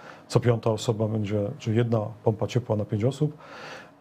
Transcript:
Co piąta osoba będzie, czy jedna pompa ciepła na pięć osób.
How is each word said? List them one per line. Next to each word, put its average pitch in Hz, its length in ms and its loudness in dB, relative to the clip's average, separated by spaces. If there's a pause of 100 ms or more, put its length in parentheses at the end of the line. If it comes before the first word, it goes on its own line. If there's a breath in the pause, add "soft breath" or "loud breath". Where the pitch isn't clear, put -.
(280 loud breath)
Co 113 120 4
piąta 117 300 2
osoba 110 380 0
będzie, 104 500 0
czy 113 160 -2
jedna 117 260 4 (240)
pompa 107 220 2
ciepła 113 300 0
na 104 80 -2
pięć 107 200 0
osób. 151 320 0 (640 loud breath)